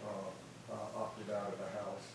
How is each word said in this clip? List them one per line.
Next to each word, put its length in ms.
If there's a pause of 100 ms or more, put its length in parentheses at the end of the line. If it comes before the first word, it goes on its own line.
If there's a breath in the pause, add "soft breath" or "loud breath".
uh, 240 (400)
I 80 (160)
opted 400
out 160
of 80
the 140 (100)
house. 340